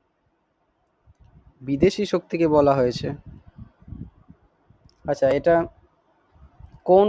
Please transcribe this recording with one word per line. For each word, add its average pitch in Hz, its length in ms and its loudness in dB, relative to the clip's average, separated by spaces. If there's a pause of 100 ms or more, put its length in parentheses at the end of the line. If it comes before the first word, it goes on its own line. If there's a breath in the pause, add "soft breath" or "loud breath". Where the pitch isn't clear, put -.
(1600)
বিদেশি 139 440 0
শক্তিকে 170 420 -4
বলা 147 260 4
হয়েছে। 127 340 -2 (2000)
আচ্ছা, 143 260 -2
এটা 143 240 2 (1300)
কোন 196 240 4